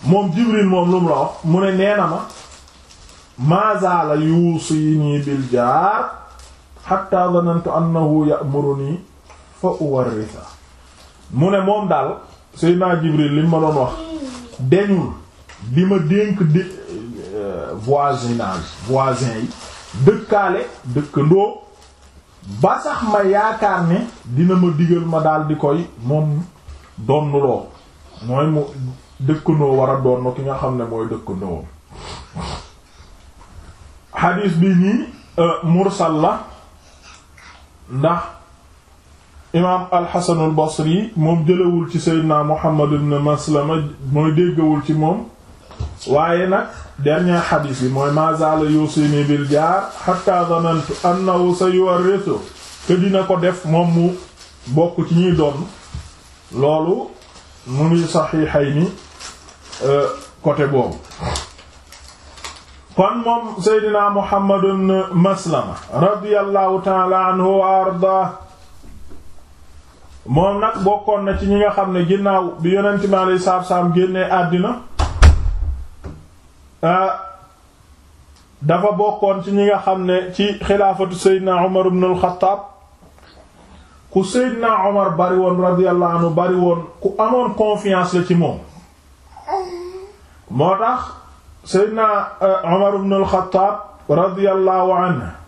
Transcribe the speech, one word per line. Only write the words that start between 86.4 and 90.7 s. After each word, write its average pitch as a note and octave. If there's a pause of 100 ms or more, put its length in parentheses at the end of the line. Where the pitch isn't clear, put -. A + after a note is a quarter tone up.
woon, F3 (180)
ku G3
amoon A#3+
confiance G3+
la F3+
ci F3+
moom. E3 (1900)
Moo E3